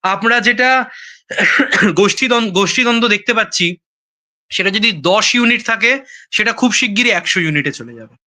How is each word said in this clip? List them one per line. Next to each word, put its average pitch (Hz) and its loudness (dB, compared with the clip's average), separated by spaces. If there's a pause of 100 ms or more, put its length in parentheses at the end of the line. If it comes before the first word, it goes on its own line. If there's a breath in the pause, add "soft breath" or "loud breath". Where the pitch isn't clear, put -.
আমরা 208 0
যেটা 247 2 (400 loud breath)
<coughs> - 2
গোষ্ঠীদ্বন্দ্ব, 220 0
গোষ্ঠীদ্বন্দ্ব 233 0
দেখতে 208 0
পাচ্ছি, 190 -2 (720)
সেটা 196 -2
যদি 214 0
দশ 185 0
ইউনিট 233 0
থাকে, 240 0 (280 loud breath)
সেটা 220 0
খুব 226 2
শিগগিরই 233 0
একশো 185 0
ইউনিটে 151 0
চলে 120 -14
যাবে। 113 -20 (120)